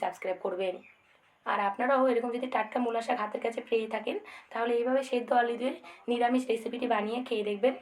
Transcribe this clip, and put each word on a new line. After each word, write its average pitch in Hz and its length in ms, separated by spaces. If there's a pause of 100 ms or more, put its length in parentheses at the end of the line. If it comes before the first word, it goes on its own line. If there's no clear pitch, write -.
সাবস্ক্রাইব 185 440
করবেন। 185 280 (720)
আর 208 120 (100)
আপনারাও 254 440
এরকম 233 240
যদি 254 180
টাটকা 220 320
মূলা 226 200
শাক 233 160
হাতের 208 220
কাছে 226 240
পেয়ে 220 260
থাকেন, 220 220 (360)
তাহলে 233 260
এইভাবে 254 320
সেদ্ধ 247 200 (100)
আলু 233 200
দিয়ে 262 140 (360)
নিরামিষ 240 400
রেসিপিটি 240 440
বানিয়ে 214 240 (100)
খেয়ে 214 200
দেখবেন, 208 340